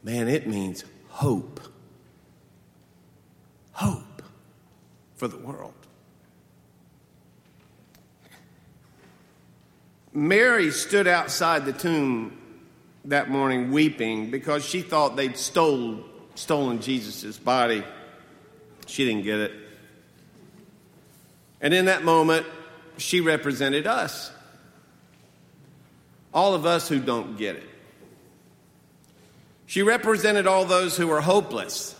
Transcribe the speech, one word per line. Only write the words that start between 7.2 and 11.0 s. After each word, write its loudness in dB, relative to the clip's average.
Mary 4
stood 0